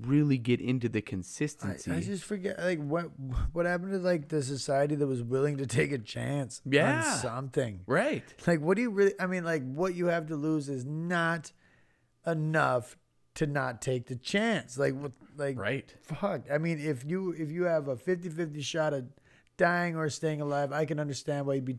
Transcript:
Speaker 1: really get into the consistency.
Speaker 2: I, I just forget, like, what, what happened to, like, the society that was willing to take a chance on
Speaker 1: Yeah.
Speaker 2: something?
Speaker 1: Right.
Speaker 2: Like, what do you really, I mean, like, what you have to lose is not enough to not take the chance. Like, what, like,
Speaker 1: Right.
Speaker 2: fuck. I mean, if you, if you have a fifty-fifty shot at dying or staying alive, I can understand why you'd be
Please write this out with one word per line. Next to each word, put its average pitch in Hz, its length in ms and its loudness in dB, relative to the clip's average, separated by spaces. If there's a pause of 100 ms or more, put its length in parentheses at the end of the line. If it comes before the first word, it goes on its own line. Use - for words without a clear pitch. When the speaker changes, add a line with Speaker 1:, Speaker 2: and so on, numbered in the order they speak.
Speaker 1:
really 139 360 4
get 120 220 2
into 123 280 2
the 110 140 0
consistency. - 880 -4
Speaker 2:
I, 175 60 0
I 170 40 0
just 190 220 -4
forget, 196 380 -4
like, 175 180 0
what, 151 280 -2 (460)
what 170 140 2
happened 180 240 -2
to, 196 80 0
like, 175 300 2
the 156 120 0
society 139 540 2
that 143 140 2
was 131 120 0
willing 131 360 2
to 135 100 -2
take 139 240 2
a 143 80 0
chance 120 680 -4
on 127 80 -4
Speaker 1:
Yeah. 214 300 6 (120)
Speaker 2:
something? 123 720 -2
Speaker 1:
Right. 170 360 2 (240)
Speaker 2:
Like, 170 140 4
what 170 160 4
do 226 60 2
you 247 80 0
really, 196 280 4
I 185 80 -2
mean, 180 160 -2
like, 165 260 0
what 175 280 0
you 175 100 2
have 170 220 2
to 160 80 -4
lose 151 320 0
is 131 160 -4
not 165 680 0 (760)
enough 156 720 2 (380)
to 160 120 0
not 135 360 -2
take 127 240 -2
the 131 100 -8
chance. 202 640 -2
Like, 139 160 2
what, 135 180 -8 (240)
like, 139 220 -2
Speaker 1:
Right. 107 340 -4 (100)
Speaker 2:
fuck. 160 480 -4
I 147 80 2
mean, 165 200 0
if 143 260 -2
you, 180 280 -2
if 156 180 -4
you 175 140 0
have 160 240 2
a 131 80 0
fifty-fifty 165 680 -2
shot 151 320 0
at 135 100 -2 (520)
dying 175 400 2
or 160 120 0
staying 151 320 -2
alive, 143 320 0
I 151 120 0
can 151 160 -2
understand 143 460 -2
why 139 80 2
you'd 135 100 0
be 127 140 -4